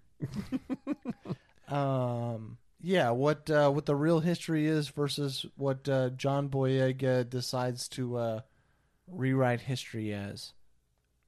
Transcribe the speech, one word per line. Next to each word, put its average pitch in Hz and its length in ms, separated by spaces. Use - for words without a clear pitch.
<laughs> - 680
Um, 120 880
yeah, 165 300
what, 147 400
uh, 147 180
what 147 160
the 147 100
real 156 260
history 165 440
is 151 240
versus 143 560
what, 135 320
uh, 131 220
John 139 400
Boyega 131 800
decides 123 600
to, 123 280
uh, 113 220
rewrite 131 540
history 113 500
as. 101 420